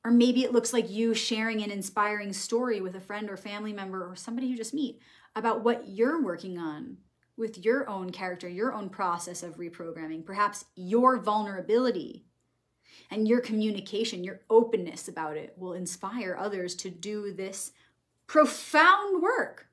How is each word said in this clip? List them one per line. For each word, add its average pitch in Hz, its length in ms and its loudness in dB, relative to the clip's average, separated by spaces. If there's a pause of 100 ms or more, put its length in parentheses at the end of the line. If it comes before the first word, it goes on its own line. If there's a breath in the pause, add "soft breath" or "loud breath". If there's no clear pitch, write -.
Or 233 60 0
maybe 247 340 8
it 233 80 0
looks 233 200 4
like 214 160 2
you 226 240 0
sharing 220 500 -2
an 208 80 -4
inspiring 202 640 -2
story 233 480 -2
with 185 140 -6
a 185 60 -10
friend 208 280 -8
or 190 80 -10
family 208 360 -8
member 190 360 -8
or 185 60 -14
somebody 240 320 -6
you 254 100 -2
just 220 160 -8
meet 277 280 -4 (340 soft breath)
about 220 300 0
what 233 240 0
you're 254 340 2
working 180 340 -4
on 151 420 -8 (380)
with 214 280 -6
your 254 240 2
own 190 220 -6
character, 180 380 -8
your 208 240 -2
own 208 160 -8
process 180 540 -4
of 165 140 -12
reprogramming, 165 680 -10
perhaps 208 420 -2 (100)
your 233 420 4
vulnerability 202 1040 0 (840 loud breath)
and 214 180 0
your 240 120 6
communication, 208 840 -2
your 190 240 -10
openness 220 600 4
about 156 280 -6
it - 200 -12
will 180 160 -8
inspire 185 680 -6
others 185 380 -4
to 185 140 -8
do 202 420 -8
this 190 400 -8 (540 soft breath)
profound 359 960 6
work. - 520 0